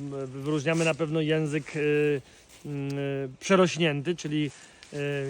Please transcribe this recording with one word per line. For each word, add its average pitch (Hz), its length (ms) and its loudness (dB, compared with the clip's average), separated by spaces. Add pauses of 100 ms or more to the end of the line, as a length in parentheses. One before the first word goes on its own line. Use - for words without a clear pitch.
(260)
wyróżniamy 151 580 0
na 160 100 2
pewno 160 260 0
język, 156 560 0
e, 151 40 -2 (880)
mm, 139 240 -4
e, 139 360 -4 (120)
przerośnięty, 165 760 4
czyli, 151 340 -2 (420)
e, 147 40 -10 (340)